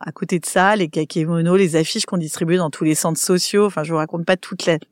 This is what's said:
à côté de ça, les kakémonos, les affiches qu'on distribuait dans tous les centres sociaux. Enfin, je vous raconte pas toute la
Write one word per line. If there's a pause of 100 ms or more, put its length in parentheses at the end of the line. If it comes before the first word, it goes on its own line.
à
côté
de
ça,
les
kakémonos,
les
affiches
qu'on
distribuait
dans
tous
les
centres
sociaux.
Enfin,
je
vous
raconte
pas
toute
la (140)